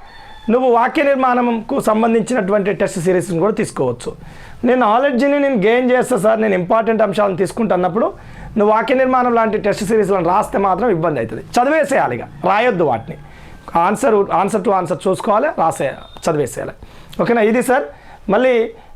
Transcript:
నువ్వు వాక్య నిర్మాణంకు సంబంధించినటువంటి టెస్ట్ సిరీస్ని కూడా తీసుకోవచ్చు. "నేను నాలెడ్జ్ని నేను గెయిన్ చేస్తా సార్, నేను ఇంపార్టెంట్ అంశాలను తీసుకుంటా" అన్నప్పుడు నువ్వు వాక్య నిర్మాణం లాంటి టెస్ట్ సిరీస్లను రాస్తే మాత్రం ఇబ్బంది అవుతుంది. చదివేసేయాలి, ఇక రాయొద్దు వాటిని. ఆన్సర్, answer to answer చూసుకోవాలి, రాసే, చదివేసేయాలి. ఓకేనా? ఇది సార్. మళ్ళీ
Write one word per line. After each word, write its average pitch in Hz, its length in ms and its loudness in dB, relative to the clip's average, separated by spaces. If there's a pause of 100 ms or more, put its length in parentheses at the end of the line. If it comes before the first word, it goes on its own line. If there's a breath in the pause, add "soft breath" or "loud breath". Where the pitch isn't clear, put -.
(500 loud breath)
నువ్వు 254 200 2
వాక్య 240 320 2
నిర్మాణంకు 247 760 0
సంబంధించినటువంటి 214 920 0
టెస్ట్ 190 260 -2
సిరీస్ని 180 400 0
కూడా 202 140 2
తీసుకోవచ్చు. 135 600 -4 (520 loud breath)
"నేను 254 160 2
నాలెడ్జ్ని 262 580 2
నేను 277 180 0
గెయిన్ 240 340 2
చేస్తా 254 260 2
సార్, 214 240 2
నేను 214 140 0
ఇంపార్టెంట్ 220 480 0
అంశాలను 202 340 0
తీసుకుంటా" 190 380 -2
అన్నప్పుడు 185 380 0 (460 loud breath)
నువ్వు 208 160 4
వాక్య 226 200 0
నిర్మాణం 254 400 2
లాంటి 226 240 2
టెస్ట్ 190 260 -2
సిరీస్లను 190 440 2
రాస్తే 185 300 0
మాత్రం 196 300 0
ఇబ్బంది 165 320 0
అవుతుంది. 113 220 -8
చదివేసేయాలి, 247 760 0
ఇక 113 60 -8
రాయొద్దు 185 600 0
వాటిని. 120 320 -4 (600 loud breath)
ఆన్సర్, 208 380 2
answer 196 440 0
to 202 120 0
answer 180 260 0 (120)
చూసుకోవాలి, 214 400 0 (100)
రాసే, 160 340 -2 (380)
చదివేసేయాలి. 143 420 -4 (500 loud breath)
ఓకేనా? 233 180 2
ఇది 220 220 4
సార్. 262 200 2 (480 loud breath)
మళ్ళీ 240 400 2 (260 loud breath)